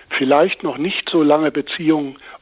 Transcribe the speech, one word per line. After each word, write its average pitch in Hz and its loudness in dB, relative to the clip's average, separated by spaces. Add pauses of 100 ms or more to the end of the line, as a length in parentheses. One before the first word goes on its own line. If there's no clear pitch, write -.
(160)
vielleicht 143 2
noch 143 -6
nicht 175 -6
so 165 2
lange 151 2
Beziehung, 147 -2 (260)